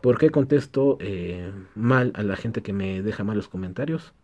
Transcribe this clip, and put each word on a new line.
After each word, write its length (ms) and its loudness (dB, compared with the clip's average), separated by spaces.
¿Por 180 4
qué 120 6
contesto, 680 2
eh, 520 -6
mal 400 2
a 80 -6
la 140 0
gente 260 -6
que 100 -8
me 300 -2
deja 220 -4
malos 240 -2
comentarios? 760 -6